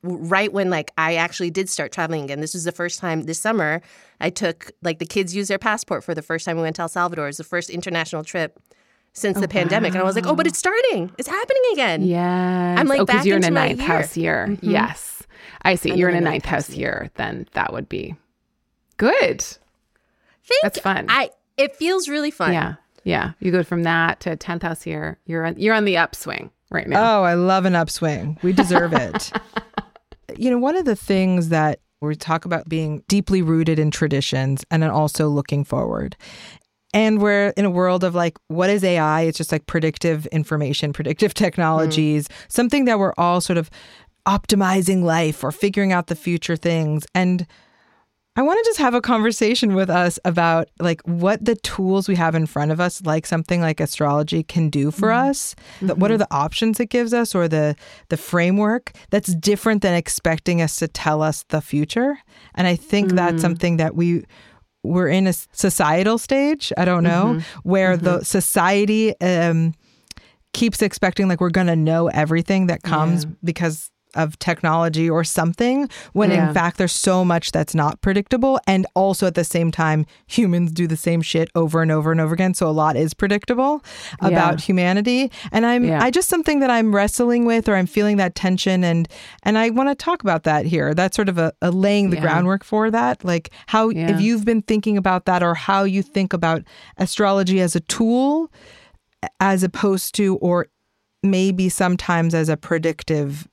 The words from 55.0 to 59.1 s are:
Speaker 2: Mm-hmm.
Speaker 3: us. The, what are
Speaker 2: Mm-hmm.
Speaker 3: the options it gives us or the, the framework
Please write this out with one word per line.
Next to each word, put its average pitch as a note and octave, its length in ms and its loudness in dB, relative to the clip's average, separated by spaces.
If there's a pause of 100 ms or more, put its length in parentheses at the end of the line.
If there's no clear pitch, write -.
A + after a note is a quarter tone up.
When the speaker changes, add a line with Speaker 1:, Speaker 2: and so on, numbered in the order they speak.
Speaker 2:
Mm-hmm. B3+ 180 2
Speaker 3:
us. - 260 -4 (280)
The, F#3+ 140 0
what F#3+ 140 2
are A3+ 40 2
Speaker 2:
Mm-hmm. G#3+ 60 0
Speaker 3:
the - 140 -2
options G#3 460 -2
it A#3+ 80 -2
gives A#3+ 240 0
us A#3 220 0
or F3 120 2
the, D3+ 300 0 (320)
the E3 80 -2
framework G3+ 760 0 (180)